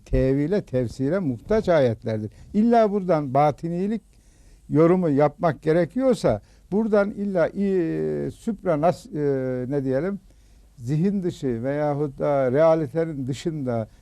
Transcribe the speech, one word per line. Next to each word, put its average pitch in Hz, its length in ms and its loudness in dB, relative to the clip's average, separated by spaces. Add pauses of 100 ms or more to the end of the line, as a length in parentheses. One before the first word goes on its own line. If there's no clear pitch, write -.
tevile, 143 580 0
tefsire 131 580 -2
muhtaç 185 500 -2
ayetlerdir. 110 640 0 (220)
İlla 220 380 4
buradan 175 420 0
batinilik 170 680 0 (680)
yorumu 165 400 4
yapmak 147 520 0
gerekiyorsa 175 800 0 (300)
buradan 208 400 0
illa, 190 360 -2
e, - 40 -4 (800)
süpranas-, 175 840 -2
e, 131 560 -2
ne 143 120 -2
diyelim, 151 360 -2 (580)
zihin 165 460 -2
dışı 127 400 -4
veyahut 143 560 -2
da 139 320 0
realitenin 160 760 0
dışında 131 600 -4 (140)